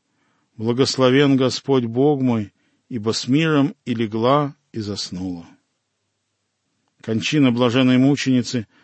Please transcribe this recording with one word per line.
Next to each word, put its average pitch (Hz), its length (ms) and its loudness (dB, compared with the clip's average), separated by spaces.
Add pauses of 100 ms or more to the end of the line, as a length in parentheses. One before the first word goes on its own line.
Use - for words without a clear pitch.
(560)
«Благословен 131 800 2
Господь 127 480 0
Бог 135 380 0
мой, 113 320 -2 (340)
ибо 110 240 -4
с - 160 -6
миром 147 460 2 (100)
и 123 100 -4
легла, 120 600 0 (160)
и 113 80 -10
заснула». 92 640 -10 (1600)
Кончина 123 500 0
блаженной 127 460 2
мученицы 127 680 0 (180)